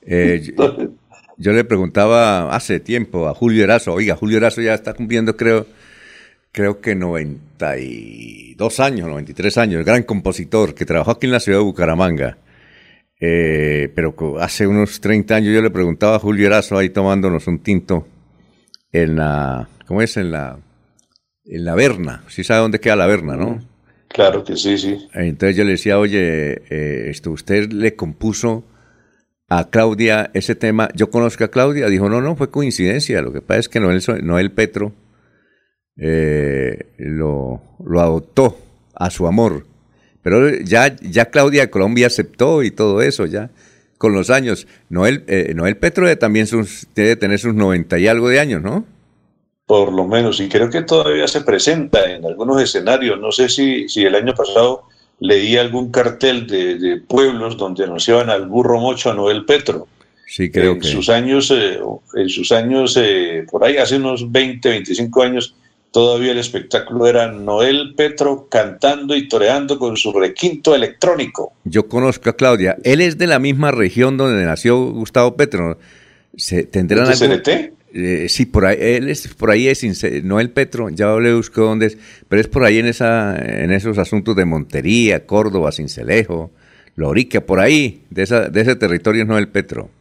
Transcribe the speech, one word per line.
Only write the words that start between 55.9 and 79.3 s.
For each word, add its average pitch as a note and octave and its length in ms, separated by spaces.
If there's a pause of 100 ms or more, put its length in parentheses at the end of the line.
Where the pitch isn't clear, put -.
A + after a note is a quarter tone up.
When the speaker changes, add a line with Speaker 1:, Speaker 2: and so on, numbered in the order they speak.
Speaker 2:
cartel A#2+ 540
de, F2+ 320
de F2 240
pueblos A2+ 560
donde F#2+ 260
anunciaban A2+ 460
al G2 180
burro A#2 320
Mocho B2 320
a G#2 40
Noel G2+ 300
Petro. G#2+ 420 (400)
Speaker 1:
Sí, F2+ 240
creo F2+ 220
Speaker 2:
En E2+ 60
Speaker 1:
que E2 80
Speaker 2:
sus F#2+ 220
años, C3 420
eh, G2+ 280 (360)
en G2 140
sus F#2 220
años, B2 480
eh, F2+ 520
por F2 120
ahí C#3 140
hace B2+ 180
unos B2+ 360
veinte, B2+ 380
veinticinco A#2 540
años, B2 320 (340)
todavía A#2+ 440
el A#2+ 40
espectáculo A#2+ 680
era A#2 240
Noel A2+ 640
Petro C#3+ 500
cantando C#3 680
y C#3 120
toreando C3+ 520
con A#2 180
su G#2+ 160
requinto D3 640
electrónico. C3 800 (100)
Speaker 1:
Yo G#2 240
conozco B2 420
a A#2 60
Claudia. G#2 480
Él C#3 180
es E3+ 160
de F3+ 80
la D#3 140
misma C#3+ 320
región A#2+ 440
donde B2 300
nació A#2+ 460
Gustavo A#2+ 440
Petro. F2+ 440 (580)
¿Se, - 280
tendrán G2+ 460
Speaker 2:
¿Es B2+ 80
de B2 60
Speaker 1:
algún F#2+ 180
Speaker 2:
Cereté? A#3 280 (260)
Speaker 1:
Eh, F2+ 300
sí, - 180
por - 200
ahí, F#2+ 120
él A#2+ 300
es, - 280